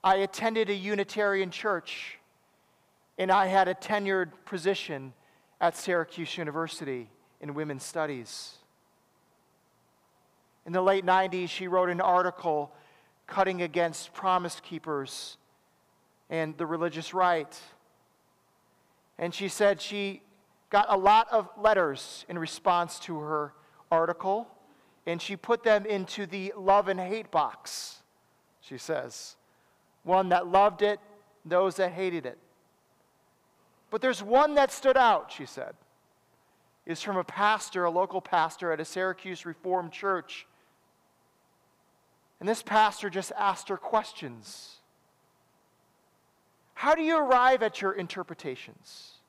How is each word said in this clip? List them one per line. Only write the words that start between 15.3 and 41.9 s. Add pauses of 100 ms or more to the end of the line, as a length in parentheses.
and
the
religious
right. (1600)
And
she
said
she (480)
got
a
lot
of
letters
in
response
to
her (380)
article, (600)
and
she
put
them
into
the
love
and
hate
box, (580)
she
says. (680)
One
that
loved
it, (460)
those
that
hated
it. (1500)
But
there's
one
that
stood
out,
she
said. (1080)
It's
from
a
pastor,
a
local
pastor
at
a
Syracuse
Reformed
church. (1900)